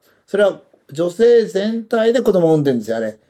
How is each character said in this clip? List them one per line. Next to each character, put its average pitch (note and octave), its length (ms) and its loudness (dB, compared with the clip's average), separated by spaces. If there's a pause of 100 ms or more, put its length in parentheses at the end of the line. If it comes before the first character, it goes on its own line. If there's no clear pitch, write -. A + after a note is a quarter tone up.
(260)
そ G3 120 -4
れ G#3 60 2
は F3 180 -2 (280)
女 E3+ 200 -4
性 A3+ 340 4
全 G#3+ 400 -4
体 A3+ 300 0
で A#3+ 80 0
子 G#3+ 100 2
供 F3 160 2
を D#3+ 60 2
産 D3+ 80 2
ん - 20 -4
で C#3 60 2
る B2 80 -2
ん - 20 -6
で G#2 60 -12
す A2+ 40 -8
よ、 A2+ 60 -4
あ A#2 40 -6
れ。 G#2+ 180 -8 (120)